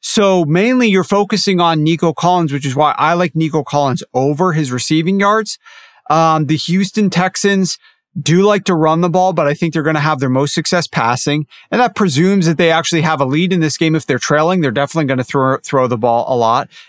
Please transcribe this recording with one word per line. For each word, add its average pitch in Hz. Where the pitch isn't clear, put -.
So 190
mainly 226
you're 190
focusing 202
on 165
Nico 160
Collins, 170
which 139
is 131
why 147
I 156
like 175
Nico 156
Collins 143
over 147
his 151
receiving 160
yards. 214
Um, 160
the 156
Houston 190
Texans 185
do 170
like 202
to 185
run 156
the 175
ball, 185
but 160
I 143
think 160
they're 160
gonna 156
have 151
their 131
most 135
success 170
passing. 143
And 220
that 247
presumes 185
that 165
they 165
actually 160
have 156
a 139
lead 156
in 180
this 156
game. 160
If 160
they're 147
trailing, 160
they're 139
definitely 139
gonna 131
throw, 131
throw 135
the 120
ball 117
a 131
lot. 120